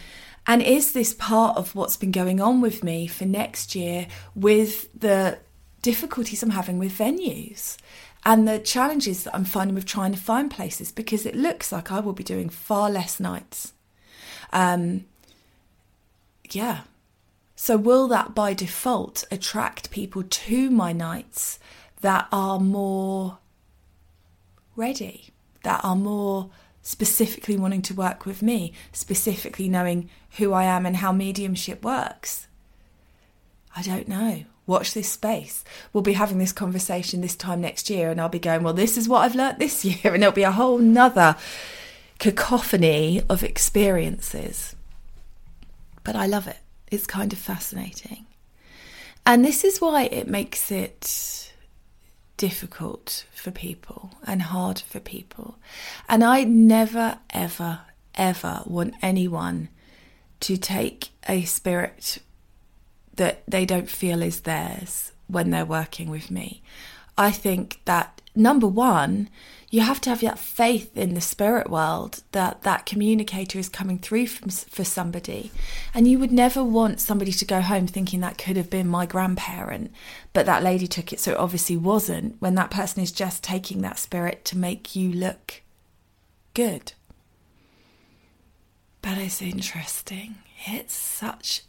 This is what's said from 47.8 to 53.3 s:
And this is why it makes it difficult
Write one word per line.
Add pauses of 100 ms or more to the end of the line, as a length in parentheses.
And
this
is
why
it
makes
it (880)
difficult